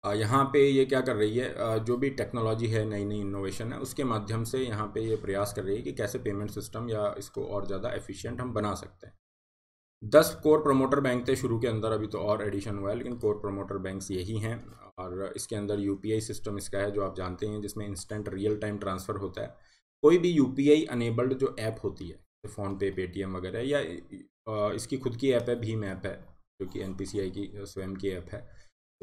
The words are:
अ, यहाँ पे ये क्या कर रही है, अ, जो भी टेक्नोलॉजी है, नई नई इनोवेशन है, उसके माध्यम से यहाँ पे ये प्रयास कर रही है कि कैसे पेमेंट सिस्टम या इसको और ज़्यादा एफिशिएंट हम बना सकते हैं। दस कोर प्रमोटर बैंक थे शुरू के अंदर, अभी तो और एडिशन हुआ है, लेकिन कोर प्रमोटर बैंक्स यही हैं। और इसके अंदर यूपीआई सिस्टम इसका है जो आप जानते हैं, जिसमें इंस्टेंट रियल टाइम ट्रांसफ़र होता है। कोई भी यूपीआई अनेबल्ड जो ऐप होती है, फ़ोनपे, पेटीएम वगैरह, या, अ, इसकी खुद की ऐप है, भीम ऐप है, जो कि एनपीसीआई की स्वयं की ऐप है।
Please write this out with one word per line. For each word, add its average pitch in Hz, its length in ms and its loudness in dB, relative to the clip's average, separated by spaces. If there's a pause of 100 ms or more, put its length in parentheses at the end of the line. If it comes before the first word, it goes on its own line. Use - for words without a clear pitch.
अ, 101 80 0
यहाँ 113 320 4
पे 139 240 6
ये 135 160 6
क्या 131 160 4
कर 127 160 2
रही 107 200 2
है, 120 180 0
अ, 113 240 0
जो 113 180 2
भी 135 140 2
टेक्नोलॉजी 113 560 0
है, 110 180 2
नई 104 200 -2
नई 104 160 -2
इनोवेशन 98 520 -4
है, - 60 -8
उसके 135 260 -4
माध्यम 113 400 0
से 131 140 -2
यहाँ 107 280 -2
पे 104 140 -4
ये 110 160 0
प्रयास 98 360 -2
कर 101 120 -4
रही 98 120 0
है 120 60 -4
कि 139 100 -6
कैसे 117 260 -4
पेमेंट 104 320 -4
सिस्टम 113 400 -8
या 104 280 0
इसको - 260 -8
और 98 220 -2
ज़्यादा 98 220 -2
एफिशिएंट 113 520 -6
हम 127 120 -4
बना 104 220 0
सकते - 320 -12
हैं। - 80 -20 (880)
दस 147 380 8
कोर 151 200 6
प्रमोटर 135 380 4
बैंक 123 280 0
थे 131 80 4
शुरू 113 240 0
के 123 60 2
अंदर, 110 260 0
अभी 107 140 0
तो 101 120 -6
और 104 240 2
एडिशन 101 360 -2
हुआ 98 120 -2
है, 107 60 0
लेकिन 120 220 -6
कोर 107 160 2
प्रमोटर 98 440 -4
बैंक्स 95 320 -6
यही 95 280 -2
हैं। - 460 -6 (140)
और 92 380 -6
इसके - 200 -6
अंदर 104 240 0
यूपीआई 101 400 0
सिस्टम 104 380 -6
इसका 98 200 -4
है 101 120 0
जो 101 120 -2
आप 92 140 -4
जानते 92 300 -4
हैं, 107 160 -4
जिसमें 104 240 -6
इंस्टेंट 104 420 -6
रियल 104 300 0
टाइम 104 200 -4
ट्रांसफ़र 95 380 -4
होता 95 260 -6
है। - 140 -8 (460)
कोई 165 160 10
भी 175 120 4
यूपीआई 147 540 6
अनेबल्ड 120 500 0
जो 131 240 0
ऐप 110 260 -2
होती 90 240 -6
है, - 160 -16 (240)
फ़ोनपे, 98 420 -2
पेटीएम 95 460 -4
वगैरह, 92 240 -6
या, 139 200 0 (680)
अ, 104 260 0
इसकी 113 240 -4
खुद 117 180 -4
की 135 140 2
ऐप 120 180 4
है, 120 120 0
भीम 110 240 -2
ऐप 95 220 -6
है, - 200 -8 (340)
जो 95 80 -4
कि - 120 -8
एनपीसीआई 95 500 -4
की 95 240 -8
स्वयं 98 400 -8
की 95 140 -2
ऐप 90 240 -4
है। - 180 -12 (520)